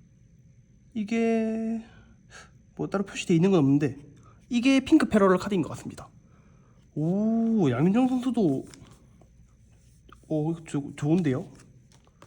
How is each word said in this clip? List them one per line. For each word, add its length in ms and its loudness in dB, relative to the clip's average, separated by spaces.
이게 920 -2
뭐 140 -6
따로 160 -4
표시돼 300 -2
있는 180 4
건 80 4
없는데 360 2
이게 320 2
핑크 260 4
패러럴 320 4
카드인 240 -2
것 80 -4
같습니다. 380 -16
오, 760 0
양윤종 380 2
선수도, 560 -2
오, 380 -4
조-, 320 -8
좋은데요? 500 0